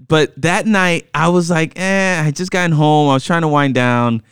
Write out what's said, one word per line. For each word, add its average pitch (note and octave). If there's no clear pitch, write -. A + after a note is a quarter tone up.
but D#3
that F3+
night, F#3
I D#3+
was F3
like, D#3+
"Eh," F#3+
I D#3
had D3
just F#3
gotten F3+
home. D3+
I C3+
was C3
trying E3+
to D#3+
wind C#3+
down. A#2+